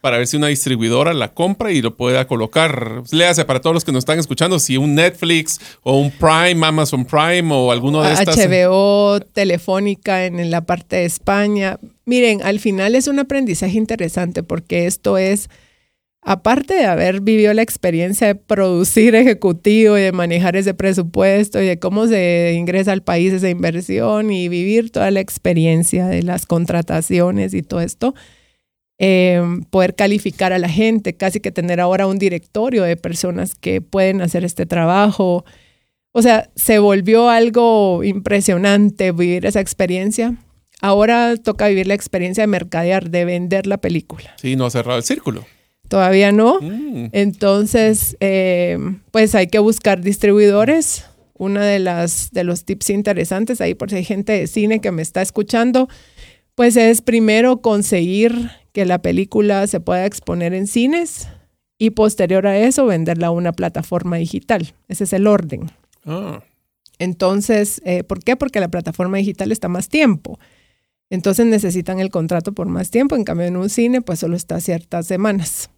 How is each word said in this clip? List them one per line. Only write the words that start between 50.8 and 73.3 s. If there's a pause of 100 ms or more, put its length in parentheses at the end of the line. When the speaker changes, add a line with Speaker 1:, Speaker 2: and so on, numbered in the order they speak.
Speaker 2:
Una
de
las,
de
los
tips
interesantes,
ahí
por
si
hay
gente
de
cine
que
me
está
escuchando, (640)
pues
es
primero
conseguir (220)
que
la
película
se
pueda
exponer
en
cines (500)
y
posterior
a
eso
venderla
a
una
plataforma
digital. (140)
Ese
es
el
orden. (360)
Speaker 1:
Ah. (580)
Speaker 2:
Entonces,
eh,
¿por
qué?
Porque
la
plataforma
digital
está
más
tiempo. (720)
Entonces
necesitan
el
contrato
por
más
tiempo.
En
cambio,